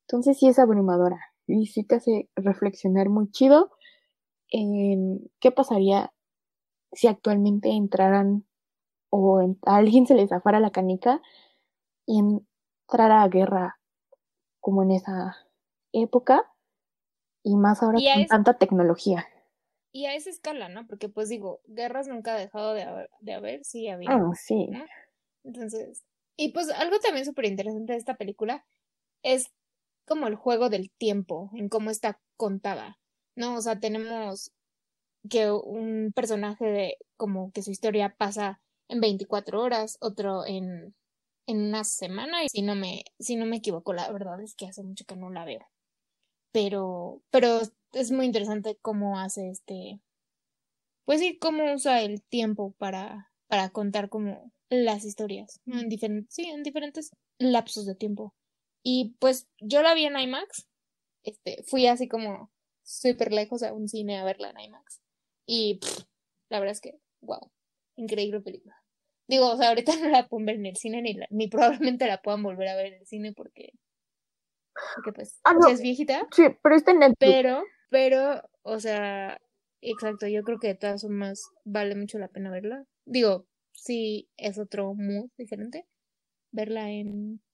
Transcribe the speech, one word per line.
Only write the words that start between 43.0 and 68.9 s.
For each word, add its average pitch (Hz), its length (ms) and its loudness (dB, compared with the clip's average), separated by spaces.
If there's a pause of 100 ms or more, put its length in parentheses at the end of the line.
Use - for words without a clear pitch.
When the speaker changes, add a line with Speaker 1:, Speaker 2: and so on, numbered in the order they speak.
Speaker 2:
si 240 160 -8
no 226 120 -4
me 226 100 -4
equivoco, 196 360 -6
la 180 180 -6
verdad 190 300 -12
es 214 140 -18
que 196 120 -14
hace 190 160 -18
mucho 190 220 -16
que - 100 -18
no 185 160 -16
la 170 140 -12
veo. 123 200 -14 (840)
Pero, 190 800 -4
pero 240 280 4 (340)
es 247 180 -4
muy 262 160 0
interesante 214 540 -4
cómo 202 380 -4
hace 190 300 -8
este, 190 500 -16 (1080)
pues 302 140 2
sí, 349 200 -2
cómo 302 340 -2
usa 262 280 0
el 208 220 -6
tiempo 214 540 -4
para, 196 540 -10 (160)
para 190 220 0
contar 202 400 -4
como 214 420 -10 (180)
las 226 360 0
historias, 202 600 -12
¿no? 247 140 -8
En 233 100 -6
diferen-, 214 400 -6
sí, - 140 -10
en 302 200 -10
diferentes 294 480 -10 (280)
lapsos 233 460 0
de 190 100 -8
tiempo. 208 380 -10 (500)
Y, 254 360 -2
pues, 262 280 0 (120)
yo 233 220 0
la 330 120 6
vi 320 120 0
en 285 140 -4
imax, 262 480 -8 (560)
este, - 440 -12
fui 254 200 4
así 240 200 2
como 214 440 -8 (320)
súper - 500 -2
lejos 214 300 -4
a 220 100 -6
un 214 140 -10
cine 208 320 -6
a 190 40 -8
verla 196 280 -6
en 214 80 -20
imax, 214 420 -20 (460)
y, 214 320 -2
pff, - 260 -10 (440)
la 214 100 -4
verdad 196 140 -4
es 208 80 -16
que, - 140 -18 (260)
guau, - 300 -14 (440)
increíble 208 460 -4
película. - 340 -16 (520)